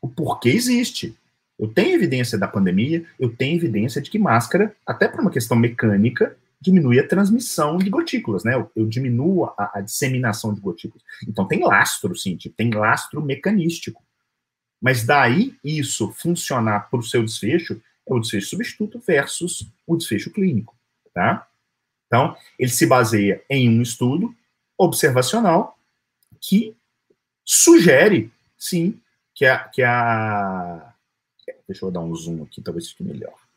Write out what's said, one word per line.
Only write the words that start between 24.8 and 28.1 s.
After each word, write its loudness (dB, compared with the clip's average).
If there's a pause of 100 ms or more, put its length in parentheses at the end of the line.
que 0 (680)
sugere, 6 (240)